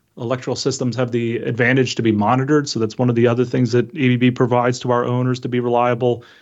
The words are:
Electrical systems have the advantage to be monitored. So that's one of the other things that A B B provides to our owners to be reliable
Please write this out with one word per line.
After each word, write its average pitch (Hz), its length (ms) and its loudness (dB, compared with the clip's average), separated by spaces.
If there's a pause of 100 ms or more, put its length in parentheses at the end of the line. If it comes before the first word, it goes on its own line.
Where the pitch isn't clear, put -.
(180)
Electrical 127 380 -4
systems 123 400 -2
have 123 160 -2
the 117 280 -2
advantage 127 540 0
to - 80 -4
be 117 100 2
monitored. 131 560 2
So - 120 -6
that's 110 180 -4
one 127 100 0
of 120 80 2
the 120 120 4
other 120 180 2
things 123 280 0
that 120 160 2
A - 20 -20
B 131 240 0
B 123 160 2
provides 123 480 0
to 123 120 -2
our 120 140 2
owners 123 360 -2
to - 80 -6
be 123 100 -2
reliable 120 640 0 (180)